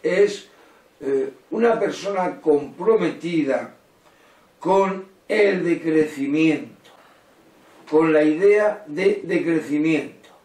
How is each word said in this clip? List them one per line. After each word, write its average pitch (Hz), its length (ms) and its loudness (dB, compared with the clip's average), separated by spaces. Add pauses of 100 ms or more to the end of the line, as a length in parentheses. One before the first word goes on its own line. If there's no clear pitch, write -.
es, 185 480 0 (500)
eh, 135 320 -4 (200)
una 220 280 0
persona 185 600 -4
comprometida 160 1300 -2 (840)
con 190 460 0 (220)
el 196 360 2
decrecimiento, 151 1300 -2 (1000)
con 156 220 4
la 151 120 4
idea 202 640 2
de 180 360 -2
decrecimiento 151 1040 -2 (160)